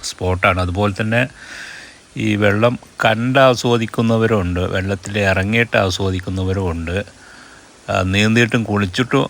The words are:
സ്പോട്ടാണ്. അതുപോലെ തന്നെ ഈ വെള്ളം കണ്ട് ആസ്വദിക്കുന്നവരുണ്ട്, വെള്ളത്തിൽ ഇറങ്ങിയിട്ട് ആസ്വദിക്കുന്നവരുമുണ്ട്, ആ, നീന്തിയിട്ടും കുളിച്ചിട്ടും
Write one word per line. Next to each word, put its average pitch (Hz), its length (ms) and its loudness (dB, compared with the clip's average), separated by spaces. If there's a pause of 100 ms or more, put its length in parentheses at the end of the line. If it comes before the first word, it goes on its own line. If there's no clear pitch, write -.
സ്പോട്ടാണ്. 92 560 0
അതുപോലെ 101 340 0
തന്നെ 110 220 0 (1040)
ഈ - 20 0 (160)
വെള്ളം 107 300 4 (300)
കണ്ട് 120 420 2
ആസ്വദിക്കുന്നവരുണ്ട്, 113 1160 2 (140)
വെള്ളത്തിൽ 98 400 -4 (160)
ഇറങ്ങിയിട്ട് 107 520 0
ആസ്വദിക്കുന്നവരുമുണ്ട്, 92 1120 -4 (960)
ആ, 101 40 -2 (180)
നീന്തിയിട്ടും 113 560 2
കുളിച്ചിട്ടും 107 600 0